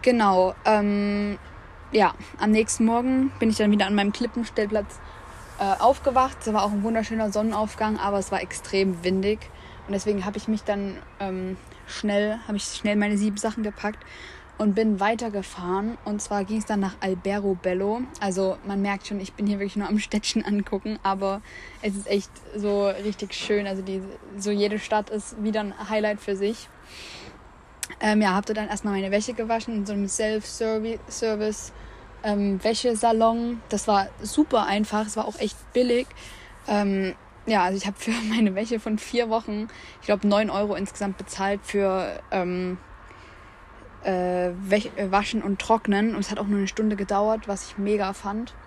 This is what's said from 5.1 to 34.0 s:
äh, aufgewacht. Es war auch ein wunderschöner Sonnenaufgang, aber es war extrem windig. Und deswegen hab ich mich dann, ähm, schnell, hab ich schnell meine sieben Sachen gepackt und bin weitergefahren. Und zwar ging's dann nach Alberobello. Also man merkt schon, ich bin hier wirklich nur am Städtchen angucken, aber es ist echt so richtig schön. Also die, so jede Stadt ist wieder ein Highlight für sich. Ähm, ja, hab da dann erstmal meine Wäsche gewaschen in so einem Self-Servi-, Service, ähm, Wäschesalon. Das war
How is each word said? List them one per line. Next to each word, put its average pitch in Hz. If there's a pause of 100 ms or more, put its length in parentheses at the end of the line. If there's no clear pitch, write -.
äh, 196
aufgewacht. 262
Es 220
war 202
auch 208
ein 202
wunderschöner 220
Sonnenaufgang, 214
aber 202
es 190
war 196
extrem 190
windig. 196 (360)
Und 202
deswegen 202
hab 208
ich 208
mich 220
dann, 202 (220)
ähm, 190 (300)
schnell, 208
hab 214
ich 202
schnell -
meine 208
sieben 208
Sachen 220
gepackt 208 (580)
und 208
bin 214
weitergefahren. 208
Und 208
zwar 202
ging's 214
dann 214
nach 196
Alberobello. 196 (180)
Also 190
man 196
merkt 196
schon, 208
ich 190
bin 202
hier 202
wirklich 202
nur 202
am 214
Städtchen 208
angucken, 208
aber 196 (400)
es 202
ist 202
echt 202 (240)
so 202
richtig 202
schön. 208
Also 190
die, 190 (380)
so 202
jede 202
Stadt 214
ist 214
wieder 214
ein 196 (140)
Highlight 214
für 202
sich. 202 (1300)
Ähm, 214
ja, 190
hab 202
da 220
dann 214
erstmal 202
meine 196
Wäsche 214
gewaschen 226
in 202
so 208
einem 202
Self-Servi-, 220
Service, 214 (500)
ähm, 202
Wäschesalon. 226
Das 208
war 196 (160)